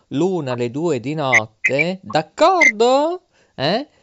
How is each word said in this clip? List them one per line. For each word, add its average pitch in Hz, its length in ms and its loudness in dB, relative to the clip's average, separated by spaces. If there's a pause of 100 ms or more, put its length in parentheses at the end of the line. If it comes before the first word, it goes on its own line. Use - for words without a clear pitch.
l'una, 156 440 -2
le 120 160 -2
due 147 300 -2
di 131 160 -6
notte, 139 840 -2
d'accordo? 277 1200 2 (320)
Eh? 208 320 -2 (160)